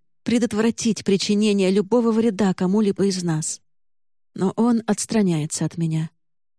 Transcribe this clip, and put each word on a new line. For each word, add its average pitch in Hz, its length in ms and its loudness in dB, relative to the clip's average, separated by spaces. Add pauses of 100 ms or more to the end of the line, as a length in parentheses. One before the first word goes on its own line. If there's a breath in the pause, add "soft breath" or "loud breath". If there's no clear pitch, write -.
(220)
предотвратить 220 800 -2
причинение 202 680 2
любого 220 420 2
вреда 214 400 2
кому-либо 196 540 0
из 185 160 -2
нас. 156 400 -4 (720)
Но - 200 -2
он 233 320 2
отстраняется 180 800 -2
от 156 140 -4
меня. 160 320 -2 (480)